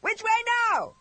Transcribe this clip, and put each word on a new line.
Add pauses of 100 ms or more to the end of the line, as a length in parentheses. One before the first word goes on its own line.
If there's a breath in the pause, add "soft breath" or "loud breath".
Which
way (400)
now?